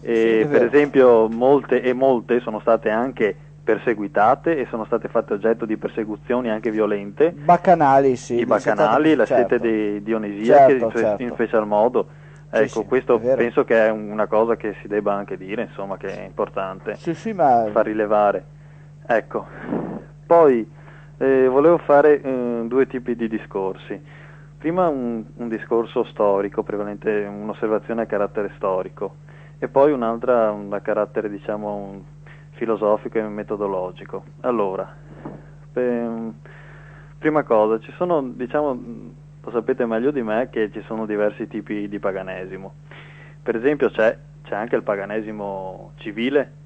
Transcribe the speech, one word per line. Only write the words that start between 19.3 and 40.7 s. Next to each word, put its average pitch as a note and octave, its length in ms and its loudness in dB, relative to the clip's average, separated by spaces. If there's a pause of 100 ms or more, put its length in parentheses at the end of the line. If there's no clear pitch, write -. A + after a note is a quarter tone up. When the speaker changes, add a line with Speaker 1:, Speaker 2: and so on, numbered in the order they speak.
Speaker 1:
poi, C#3+ 400 6 (520)
eh, C3 320 4
volevo D3 280 6
fare, C#3+ 440 6
eh, B2 440 -4
due B2+ 220 2
tipi B2 300 -6
di A2+ 100 -4
discorsi. G2 720 -6 (560)
Prima F3 300 -2
un, A#2+ 360 -4 (120)
un A#2+ 140 -10
discorso A2+ 560 -2
storico, G2+ 580 0
prevalente, G#2 460 -6 (200)
un'osservazione G#2+ 720 -4
a - 20 -2
carattere G2+ 500 -4
storico, F#2+ 600 -6 (440)
e C3 80 -6
poi C#3 240 4
un'altra, A#2 600 2
un, G2+ 200 -8
a G2+ 80 -4
carattere, G#2 500 -4
diciamo, G#2 460 -8
un, G2 260 -12 (500)
filosofico G#2+ 640 -2
e A2 60 -2
metodologico. G2 1000 -8 (180)
Allora, G2 460 -2 (840)
ehm, A#2 600 -4 (840)
prima D3+ 260 0
cosa, A2 360 2
ci - 180 -14
sono, F3 240 0
diciamo, B2+ 580 -4 (640)
lo G#2+ 100 -14
sapete A#2+ 340 -2
meglio A#2 260 0
di C#3 100 -4
me A2+ 280 -2
che A2 220 -2